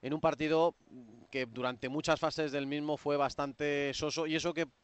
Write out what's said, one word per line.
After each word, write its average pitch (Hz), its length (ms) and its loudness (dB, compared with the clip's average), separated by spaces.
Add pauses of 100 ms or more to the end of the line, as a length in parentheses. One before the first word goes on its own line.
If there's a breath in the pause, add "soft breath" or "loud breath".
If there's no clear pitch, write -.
en 135 140 -2
un 156 40 -2
partido 160 540 4 (560)
que 131 160 -2
durante 123 440 -4
muchas 151 300 2
fases 156 320 0
del 139 140 -2
mismo 147 320 -2
fue 147 200 0
bastante 143 760 0
soso, 156 320 -2
y 156 100 0
eso 160 160 0
que 160 140 -2 (180)